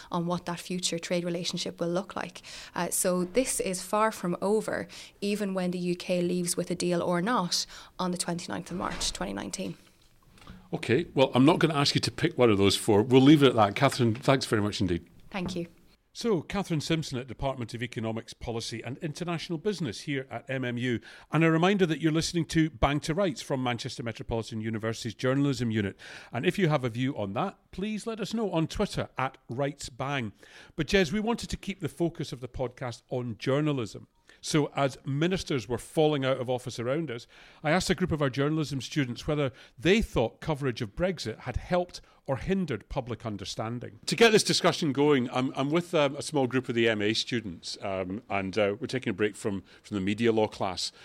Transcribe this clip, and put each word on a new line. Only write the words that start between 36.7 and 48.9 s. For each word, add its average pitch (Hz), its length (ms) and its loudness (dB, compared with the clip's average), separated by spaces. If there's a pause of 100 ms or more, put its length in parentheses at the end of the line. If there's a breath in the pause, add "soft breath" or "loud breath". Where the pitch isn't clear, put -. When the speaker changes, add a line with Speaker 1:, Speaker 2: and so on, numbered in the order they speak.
Speaker 2:
around 135 320 -2
us, 117 160 -10 (380 loud breath)
I 151 80 0
asked 185 180 2
a 185 60 2
group 180 160 0
of 156 100 0
our 139 80 2
journalism 139 520 0
students 120 460 -4
whether 147 260 0 (260 loud breath)
they 185 220 4
thought - 400 -2
coverage 135 400 -4
of 107 120 -6
Brexit 165 460 -4
had - 160 -8
helped - 460 -2 (260 soft breath)
or 135 100 -2
hindered 170 500 -2
public 120 380 -6
understanding. 110 800 -8
To - 100 -2
get 226 160 8
this 214 120 6
discussion 160 500 2
going, 139 400 4
I'm, 131 220 0
I'm 143 140 -2
with, 170 240 0
um, 147 220 2
a 143 60 -8
small 135 260 0
group 123 220 -2
of 120 60 -4
the 113 120 4
M 107 140 2
A 107 120 2
students, 104 680 -6
um, 95 480 -4
and, 95 280 -2
uh, 101 220 2
we're 117 80 -6
taking 123 240 -4